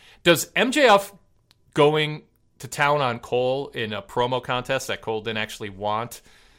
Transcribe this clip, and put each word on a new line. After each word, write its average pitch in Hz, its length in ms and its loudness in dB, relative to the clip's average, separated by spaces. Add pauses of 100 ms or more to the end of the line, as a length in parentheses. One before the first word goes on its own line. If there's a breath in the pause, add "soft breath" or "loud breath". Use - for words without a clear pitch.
(240 loud breath)
does - 320 4
M 220 160 0
J 269 180 6
F 202 220 4 (640)
going 151 500 2 (360)
to - 80 -14
town 147 340 0
on 120 160 -2
Cole 127 520 -2
in 113 240 -6
a 101 100 -8
promo 123 400 -2
contest 127 460 -4
that 98 120 -6
Cole 110 200 -4
didn't 110 160 -6
actually 107 320 -8
want, 104 520 -6 (380 soft breath)